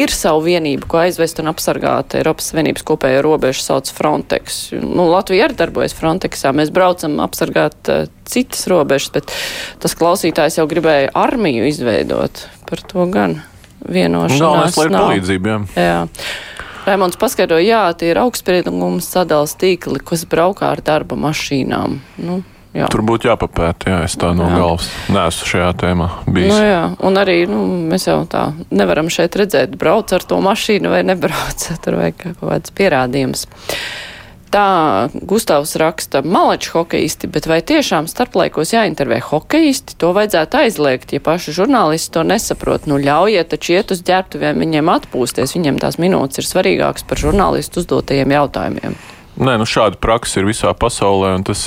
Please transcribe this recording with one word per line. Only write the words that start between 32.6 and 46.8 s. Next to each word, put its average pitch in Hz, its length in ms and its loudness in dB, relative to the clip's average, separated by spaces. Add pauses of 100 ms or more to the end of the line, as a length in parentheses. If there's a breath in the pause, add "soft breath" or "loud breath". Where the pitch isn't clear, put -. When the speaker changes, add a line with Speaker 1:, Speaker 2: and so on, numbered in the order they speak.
Speaker 1:
pierādījums. 135 680 0 (1040 loud breath)
Tā 160 560 2 (240)
Gustavs 170 480 2
raksta, 160 480 0
malači 214 480 2
hokeisti, 165 560 -2
bet - 160 -2
vai 160 160 2
tiešām 196 480 0
starplaikos 165 640 -2
jāintervē 147 480 0
hokeisti? 285 800 0
To 170 140 4
vajadzētu 202 480 2
aizliegt, 147 500 0
ja 143 80 -2
paši 156 320 -2
žurnālisti 180 640 2
to 160 100 2
nesaprot. 156 640 -2
Nu, 139 80 2
ļaujiet 165 560 2
taču 170 220 0
iet 196 180 0
uz 175 80 -8
ģērbtuvēm 156 560 0
viņiem 160 320 2
atpūsties, 131 640 -2
viņiem 156 240 0
tās 143 240 -2
minūtes 151 400 0
ir - 80 -6
svarīgākas 180 560 0